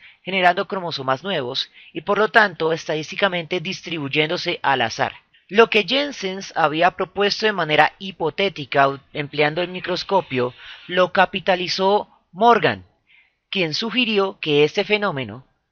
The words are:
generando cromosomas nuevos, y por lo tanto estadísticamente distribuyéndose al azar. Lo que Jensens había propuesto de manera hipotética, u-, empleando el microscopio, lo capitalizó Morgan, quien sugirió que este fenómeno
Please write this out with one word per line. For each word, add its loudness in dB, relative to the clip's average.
generando 2
cromosomas -4
nuevos, -6
y -12
por -2
lo 2
tanto 2
estadísticamente -4
distribuyéndose -4
al 2
azar. -2
Lo 6
que 2
Jensens -6
había 2
propuesto -2
de 2
manera 2
hipotética, 0
u-, -6
empleando -2
el -2
microscopio, -2
lo 2
capitalizó 0
Morgan, 2
quien -2
sugirió -2
que 4
este 2
fenómeno -2